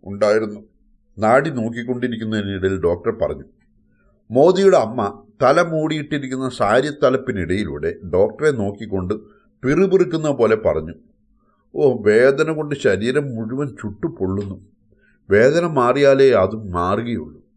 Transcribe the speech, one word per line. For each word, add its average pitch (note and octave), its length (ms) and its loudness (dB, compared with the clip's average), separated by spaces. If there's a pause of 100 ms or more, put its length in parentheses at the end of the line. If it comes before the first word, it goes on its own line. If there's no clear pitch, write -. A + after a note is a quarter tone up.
"ഉണ്ടായിരുന്നു," G#2 560 -2 (580)
നാഡി B2 320 2
നോക്കിക്കൊണ്ടിരിക്കുന്നതിനിടയിൽ A2 1300 -4
ഡോക്ടർ E2+ 300 -2
പറഞ്ഞു. - 320 -6 (880)
മോദിയുടെ F3+ 460 4
അമ്മ A2 460 -4 (180)
തല C#3+ 200 4
മൂടിയിട്ടിരിക്കുന്ന D3+ 880 -4
സാരി A#2+ 400 0
തലപ്പിനിടയിലൂടെ F#2+ 1040 -2 (180)
ഡോക്ടറെ A2 380 2
നോക്കിക്കൊണ്ട് G2+ 600 -6 (500)
പിറുപിറുക്കുന്ന D#3+ 680 2
പോലെ A2+ 240 2
പറഞ്ഞു, D#2+ 380 -4 (840)
"ഓ, B2+ 260 2
വേദന B2+ 500 4
കൊണ്ട് D3+ 240 -6
ശരീരം B2 600 -2
മുഴുവൻ B2+ 320 -6
ചുട്ടുപൊള്ളുന്നു. G2+ 1000 -8 (600)
വേദന C#3 380 4
മാറിയാലേ C3+ 640 4
അത് G#2 260 2
മാറുകയുള്ളൂ." G2+ 880 -6 (120)